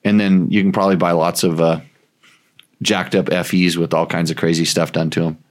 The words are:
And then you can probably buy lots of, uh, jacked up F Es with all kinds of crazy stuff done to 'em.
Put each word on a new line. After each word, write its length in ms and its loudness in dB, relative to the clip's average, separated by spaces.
And 160 2
then 300 2
you 140 2
can 80 2
probably 240 2
buy 160 0
lots 320 0
of, 180 0
uh, 200 2
jacked 320 -2
up 180 0
F 220 -4
Es 220 2
with 180 -2
all 140 0
kinds 240 -4
of 60 -6
crazy 280 0
stuff 260 -2
done 200 -2
to 140 -2
'em. 120 -6